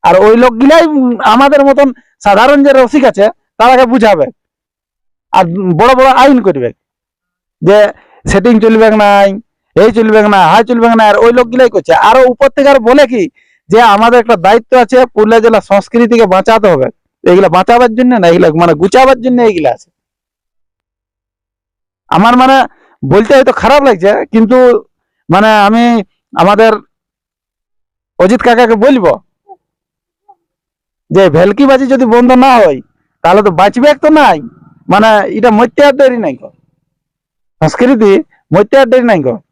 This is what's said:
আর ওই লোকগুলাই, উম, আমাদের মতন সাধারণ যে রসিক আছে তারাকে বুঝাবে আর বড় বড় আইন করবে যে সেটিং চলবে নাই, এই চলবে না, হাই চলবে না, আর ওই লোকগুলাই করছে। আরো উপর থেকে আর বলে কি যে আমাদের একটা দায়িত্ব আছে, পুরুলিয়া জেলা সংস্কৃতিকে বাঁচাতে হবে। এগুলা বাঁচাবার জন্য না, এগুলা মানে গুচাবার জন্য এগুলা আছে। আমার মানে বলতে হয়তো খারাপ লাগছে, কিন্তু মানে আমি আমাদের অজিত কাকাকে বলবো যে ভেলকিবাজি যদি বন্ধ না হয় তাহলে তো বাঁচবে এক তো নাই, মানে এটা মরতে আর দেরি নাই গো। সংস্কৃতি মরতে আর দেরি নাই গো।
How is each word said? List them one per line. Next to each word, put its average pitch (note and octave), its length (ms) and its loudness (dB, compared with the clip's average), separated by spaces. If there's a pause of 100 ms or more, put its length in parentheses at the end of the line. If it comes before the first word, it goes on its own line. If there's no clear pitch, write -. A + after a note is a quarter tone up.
আর F3 120 0
ওই G#3+ 200 2
লোকগুলাই, B3+ 500 2
উম, C4 260 -2 (120)
আমাদের C4+ 400 0
মতন C#4 240 0 (360)
সাধারণ G#3+ 400 2
যে C#4+ 80 2
রসিক C4 320 0
আছে G#3 220 0 (320)
তারাকে B3+ 280 2
বুঝাবে G#3+ 400 0 (1040)
আর F#3+ 120 0 (360)
বড় B3 140 2
বড় C4 160 2 (120)
আইন C#4 200 2
করবে C#3 280 -4 (920)
যে F#3+ 140 2 (540)
সেটিং G3 300 0
চলবে A3 360 2
নাই, G3+ 320 2 (480)
এই G3+ 160 2
চলবে A3 360 0
না, G3+ 200 0
হাই G3+ 160 2
চলবে A#3 240 -2
না, A3 220 0
আর G3+ 60 2
ওই A3+ 160 2
লোকগুলাই B3 420 0
করছে। G3+ 200 -2
আরো A#3 260 2 (120)
উপর C#4 160 -2
থেকে C#4 200 -2
আর C#4 120 2
বলে B3+ 260 2
কি A3+ 160 -6 (480)
যে G#3 80 2 (160)
আমাদের A#3 260 0
একটা A3+ 160 -2
দায়িত্ব G3+ 420 -2
আছে, B3 280 0
পুরুলিয়া A3 380 0
জেলা A3+ 160 0
সংস্কৃতিকে A3+ 680 -2
বাঁচাতে G#3 460 0
হবে। C3 160 -2 (360)
এগুলা F3+ 240 2
বাঁচাবার A#3 460 0
জন্য B3 200 0
না, F#3+ 140 0
এগুলা E3+ 200 2 (140)
মানে E3+ 120 0
গুচাবার B3+ 460 0
জন্য B3 220 -2
এগুলা E3+ 280 -2
আছে। - 180 -12 (2250)
আমার A3 260 0
মানে C4 200 2 (460)
বলতে G3 320 -2
হয়তো C4 180 2
খারাপ C4+ 300 0
লাগছে, G3+ 300 0 (200)
কিন্তু A3+ 260 0 (680)
মানে G3 200 0 (180)
আমি A3+ 180 0 (580)
আমাদের G#3+ 300 2 (1500)
অজিত F#3+ 240 0
কাকাকে A#3 340 0 (100)
বলবো A3 260 0 (2000)
যে F3+ 200 0
ভেলকিবাজি B3+ 560 0
যদি B3+ 180 -2
বন্ধ A#3+ 280 0
না B3+ 240 2
হয় E3 220 0 (460)
তাহলে F#3 180 2
তো G3+ 80 -2
বাঁচবে G3 380 -2
এক D4 160 0
তো D4+ 40 2
নাই, C#4+ 300 2 (500)
মানে G#3 200 0 (280)
এটা A3+ 140 0
মরতে A3+ 340 -2
আর C#4+ 160 2
দেরি B3 240 0
নাই C#3 160 -6
গো। - 80 -20 (1120)
সংস্কৃতি A3 520 0 (400)
মরতে G3+ 260 -2
আর C4+ 80 2
দেরি B3 240 -2
নাই F3+ 100 -2
গো। B2+ 140 -6 (180)